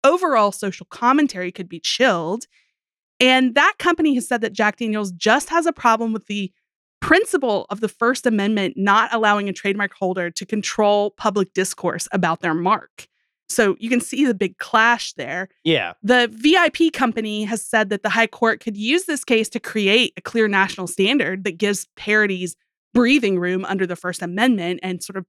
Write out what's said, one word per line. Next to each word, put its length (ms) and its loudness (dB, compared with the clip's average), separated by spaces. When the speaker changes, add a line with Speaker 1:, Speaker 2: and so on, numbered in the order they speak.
Speaker 1:
overall 480 2
social 380 -10
commentary 640 0
could 160 -12
be 100 -14
chilled. 640 -2
And 340 4
that 240 4
company 360 2
has 120 -4
said 140 -2
that 100 -4
Jack 260 0
Daniels 360 -4
just 340 0
has 180 0
a 60 2
problem 400 0
with 140 -6
the 260 -6
principle 680 2
of 100 -8
the 80 -2
First 380 -2
Amendment 500 0
not 380 2
allowing 340 2
a 60 -4
trademark 400 -4
holder 360 -4
to 160 -10
control 680 0
public 420 -2
discourse 580 -4
about 300 0
their 120 -2
mark. 540 -2
So 280 2
you 100 -8
can 100 2
see 260 0
the 100 2
big 240 -4
clash 540 0
there. 360 -10
Speaker 2:
Yeah. 300 0
Speaker 1:
The 280 4
V 240 2
I 140 4
P 220 0
company 540 -2
has 200 -6
said 240 0
that 140 -4
the 60 -2
high 180 2
court 320 -2
could 180 -10
use 280 0
this 180 -4
case 260 0
to 100 -6
create 560 0
a 60 -14
clear 260 0
national 380 0
standard 600 0
that 120 -4
gives 380 -2
parodies 600 -2
breathing 460 4
room 260 -2
under 220 -2
the 80 -6
First 260 -10
Amendment 600 -2
and 200 -6
sort 140 -12
of 120 -10